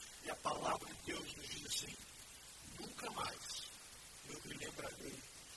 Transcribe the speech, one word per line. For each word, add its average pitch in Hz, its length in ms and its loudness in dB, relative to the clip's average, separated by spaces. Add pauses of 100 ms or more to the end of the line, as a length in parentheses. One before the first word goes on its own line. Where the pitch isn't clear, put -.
(240)
E - 60 2
a - 60 4
palavra - 520 6
de - 260 0
Deus - 220 2
nos - 140 -4
diz - 160 0
assim: - 320 2 (840)
"Nunca - 320 -2
mais - 520 2 (680)
eu - 160 -2
me - 80 -2
lembrarei - 680 -2 (360)